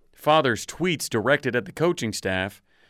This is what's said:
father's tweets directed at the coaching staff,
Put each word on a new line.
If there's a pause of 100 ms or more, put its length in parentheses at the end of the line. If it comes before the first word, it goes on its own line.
(140)
father's
tweets
directed
at
the
coaching
staff, (280)